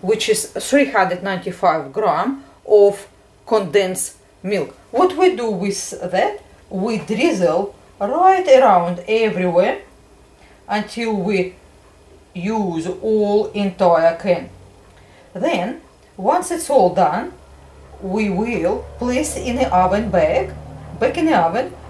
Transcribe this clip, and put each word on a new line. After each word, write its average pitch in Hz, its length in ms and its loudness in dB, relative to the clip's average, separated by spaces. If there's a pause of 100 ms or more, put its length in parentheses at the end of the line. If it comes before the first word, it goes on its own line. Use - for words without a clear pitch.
which 214 280 -2
is - 180 -2
three - 440 0
hundred 180 320 0
ninety-five 175 720 -2
gram 208 520 -2 (240)
of 202 400 4 (380)
condensed 190 720 -2 (260)
milk. 185 340 -4 (160)
What 359 240 2
we 370 180 4
do 233 160 -4
with 196 400 -6 (220)
that, 403 300 -2 (260)
we 208 300 -4
drizzle 214 760 0 (240)
right 359 480 2
around 190 600 6
everywhere 185 760 2 (880)
until 214 460 -4
we 185 420 -2 (760)
use 180 520 -4
all 208 680 0
entire 170 640 2
can. 185 340 -2 (840)
Then, 226 480 -4 (360)
once 311 340 -2
it's 330 180 -6
all 220 260 4
done, 214 380 -2 (680)
we 202 280 -2
will 196 540 -2 (140)
place 254 380 -2
in 247 200 -4
the 262 180 0
oven 190 360 2
bag, 175 420 0 (460)
back - 180 0
in 320 100 0
the 294 100 4
oven 190 360 0 (180)